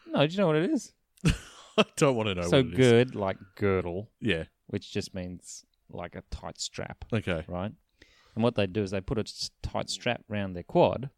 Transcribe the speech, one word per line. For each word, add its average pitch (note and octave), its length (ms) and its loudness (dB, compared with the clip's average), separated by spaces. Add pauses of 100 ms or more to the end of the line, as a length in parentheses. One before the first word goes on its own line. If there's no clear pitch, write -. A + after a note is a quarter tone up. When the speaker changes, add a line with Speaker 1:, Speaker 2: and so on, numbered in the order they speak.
Speaker 1:
No, D4 200 2
do D#3+ 60 -4
you F#3+ 60 -4
know G3+ 80 2
what D#3 100 2
it E3 140 2
is? - 220 -4 (160)
Speaker 2:
<laughs> - 160 -16 (540)
I G#3+ 60 6 (120)
don't C#3 200 4
wanna G#2+ 180 0
know F2 80 -2
Speaker 1:
So A2 160 4
Speaker 2:
what C3 80 6
it G2+ 60 -8
is. F2 40 -4
Speaker 1:
gird, B2+ 380 8
like G2 240 -2 (180)
girdle. F#2+ 540 0 (100)
Speaker 2:
Yeah. E2+ 240 0 (220)
Speaker 1:
Which - 260 -8
just - 220 -6
means, F2+ 500 -12 (240)
like, F2 260 -12
a F#2 160 -12
tight - 300 -12
strap. - 520 -10
Speaker 2:
Okay. F#2 360 -2
Speaker 1:
Right? F2+ 240 -6 (640)
And A2 100 -2
what A#2+ 100 2
they G2+ 120 2
do F#2+ 160 -2
is F#2+ 80 -4
they G2 100 -4
put G2+ 160 -4
a G#2+ 60 -2
s-, - 280 -10 (120)
tight G#2+ 260 -6
strap - 400 -4
round G2+ 260 -4
their F2 80 -8
quad, C#3 560 2